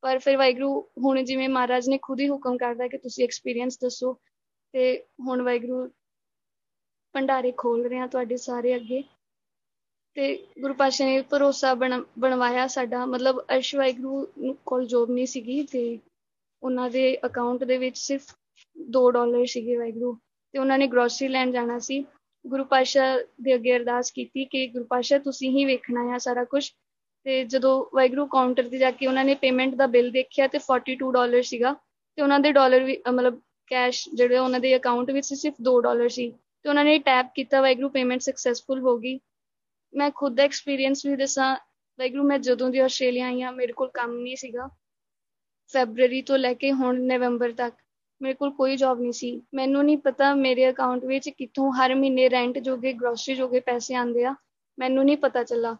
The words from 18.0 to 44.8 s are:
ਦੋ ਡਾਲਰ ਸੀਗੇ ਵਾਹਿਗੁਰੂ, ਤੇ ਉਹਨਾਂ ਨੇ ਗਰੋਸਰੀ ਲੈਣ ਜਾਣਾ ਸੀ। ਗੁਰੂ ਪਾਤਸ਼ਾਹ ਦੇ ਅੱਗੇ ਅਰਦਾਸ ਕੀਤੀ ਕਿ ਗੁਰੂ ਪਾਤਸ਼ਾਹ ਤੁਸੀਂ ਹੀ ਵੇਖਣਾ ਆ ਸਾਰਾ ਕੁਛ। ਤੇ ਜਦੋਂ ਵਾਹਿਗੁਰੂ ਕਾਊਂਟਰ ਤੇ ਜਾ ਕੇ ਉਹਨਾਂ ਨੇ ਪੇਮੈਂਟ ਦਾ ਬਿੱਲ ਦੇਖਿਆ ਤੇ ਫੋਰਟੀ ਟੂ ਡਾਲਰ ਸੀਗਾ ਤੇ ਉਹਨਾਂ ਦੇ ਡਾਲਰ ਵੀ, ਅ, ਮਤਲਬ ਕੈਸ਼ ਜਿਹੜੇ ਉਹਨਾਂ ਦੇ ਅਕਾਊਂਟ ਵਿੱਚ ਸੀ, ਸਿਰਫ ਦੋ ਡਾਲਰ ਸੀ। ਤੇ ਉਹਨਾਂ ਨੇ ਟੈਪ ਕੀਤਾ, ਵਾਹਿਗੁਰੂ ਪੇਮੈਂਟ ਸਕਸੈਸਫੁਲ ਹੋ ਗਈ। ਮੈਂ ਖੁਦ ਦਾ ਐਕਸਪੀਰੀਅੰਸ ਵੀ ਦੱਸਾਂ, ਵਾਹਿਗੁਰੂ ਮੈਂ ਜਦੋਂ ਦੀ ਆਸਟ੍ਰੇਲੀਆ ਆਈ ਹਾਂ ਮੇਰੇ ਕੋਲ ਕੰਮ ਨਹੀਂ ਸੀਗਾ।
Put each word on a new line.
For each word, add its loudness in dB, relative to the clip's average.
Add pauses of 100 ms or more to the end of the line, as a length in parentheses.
ਦੋ 4
ਡਾਲਰ 2
ਸੀਗੇ -4
ਵਾਹਿਗੁਰੂ, -6 (340)
ਤੇ -6
ਉਹਨਾਂ 2
ਨੇ 4
ਗਰੋਸਰੀ 0
ਲੈਣ 0
ਜਾਣਾ -4
ਸੀ। -6 (420)
ਗੁਰੂ -4
ਪਾਤਸ਼ਾਹ 2 (220)
ਦੇ 2
ਅੱਗੇ 2
ਅਰਦਾਸ -2
ਕੀਤੀ -8
ਕਿ -4
ਗੁਰੂ -8
ਪਾਤਸ਼ਾਹ 0
ਤੁਸੀਂ -4
ਹੀ 2
ਵੇਖਣਾ -2
ਆ -4
ਸਾਰਾ -2
ਕੁਛ। -4 (500)
ਤੇ -2
ਜਦੋਂ 2 (100)
ਵਾਹਿਗੁਰੂ 4
ਕਾਊਂਟਰ 2
ਤੇ -8
ਜਾ 2
ਕੇ -4
ਉਹਨਾਂ 2
ਨੇ 4
ਪੇਮੈਂਟ 0
ਦਾ 4
ਬਿੱਲ 4
ਦੇਖਿਆ 0
ਤੇ -2
ਫੋਰਟੀ 0
ਟੂ -4
ਡਾਲਰ 4
ਸੀਗਾ -2 (420)
ਤੇ -4
ਉਹਨਾਂ 4
ਦੇ 4
ਡਾਲਰ 6
ਵੀ, -2 (100)
ਅ, 0
ਮਤਲਬ 2 (260)
ਕੈਸ਼ -2
ਜਿਹੜੇ 4
ਉਹਨਾਂ 0
ਦੇ 4
ਅਕਾਊਂਟ 0
ਵਿੱਚ -2
ਸੀ, -6
ਸਿਰਫ -4
ਦੋ 4
ਡਾਲਰ 2
ਸੀ। -6
ਤੇ -12
ਉਹਨਾਂ 4
ਨੇ 6
ਟੈਪ 2 (100)
ਕੀਤਾ, 0
ਵਾਹਿਗੁਰੂ 2
ਪੇਮੈਂਟ -2
ਸਕਸੈਸਫੁਲ -4
ਹੋ 2
ਗਈ। -8 (720)
ਮੈਂ 0
ਖੁਦ -4
ਦਾ 4
ਐਕਸਪੀਰੀਅੰਸ -2
ਵੀ -2
ਦੱਸਾਂ, -2 (440)
ਵਾਹਿਗੁਰੂ -2
ਮੈਂ 2
ਜਦੋਂ 0
ਦੀ -2
ਆਸਟ੍ਰੇਲੀਆ 0
ਆਈ -4
ਹਾਂ -8
ਮੇਰੇ -4
ਕੋਲ -4
ਕੰਮ -6
ਨਹੀਂ -8
ਸੀਗਾ। -10 (1040)